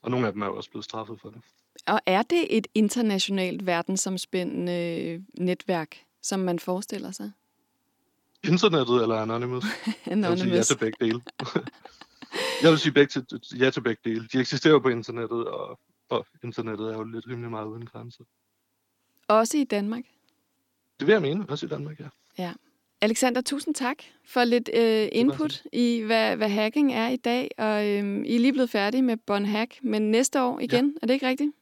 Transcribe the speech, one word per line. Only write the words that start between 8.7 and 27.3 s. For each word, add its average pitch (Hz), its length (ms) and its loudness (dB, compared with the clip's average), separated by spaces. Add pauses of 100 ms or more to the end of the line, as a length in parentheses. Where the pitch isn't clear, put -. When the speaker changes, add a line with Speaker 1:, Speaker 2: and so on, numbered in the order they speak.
Speaker 1:
eller 113 140 2
Anonymous? 120 480 -4 (240)
Speaker 2:
<laughs> - 180 -8
Anonymous. 202 180 0
Speaker 1:
Jeg 175 60 0
vil 175 80 2
sige 185 180 0
ja - 60 4
til 127 160 0
begge 110 180 -2 (100)
dele. 113 140 0 (200)
<laughs> - 220 -4 (1000)
Jeg 160 80 10
vil 160 80 6
sige 147 140 0
begge 143 180 6 (120)
til, 127 180 -10 (180)
ja 131 120 4
til 135 100 -6
begge 117 200 -2 (100)
dele. 113 220 -4
De 131 80 2
eksisterer 143 380 4
på 131 100 2
internettet, 117 580 -4
og, - 340 -10 (280)
og 113 180 -2 (180)
internettet 110 480 -6
er 110 40 -8
jo 110 60 -6
lidt 113 260 -10
rimelig 120 220 -10
meget 110 160 -8
uden 117 200 -12
grænser. 117 380 -18 (1040)
Speaker 2:
Også 226 300 4
i 285 60 2
Danmark? 214 380 -4 (960)
Speaker 1:
Det 139 80 -2
vil 185 60 6
jeg 214 100 4
mene. 160 260 -2
Også 147 180 -6
i - 20 -8
Danmark, 151 320 -8
ja. - 60 -14 (320)
Speaker 2:
Ja. 180 140 -6 (480)
Alexander, 233 400 2
tusind 294 340 -4
tak 262 220 -4 (300)
for 247 180 2
lidt, 240 300 2
øh, 233 60 4
Speaker 1:
Det 220 220 4
var 208 100 0
Speaker 2:
input 285 400 0
Speaker 1:
så - 120 -12
lidt. - 80 -18
Speaker 2:
i, 240 300 2
hvad, 220 340 2
hvad 214 120 0
hacking 220 440 2
er 226 160 0
i 254 80 0
dag. 247 420 -2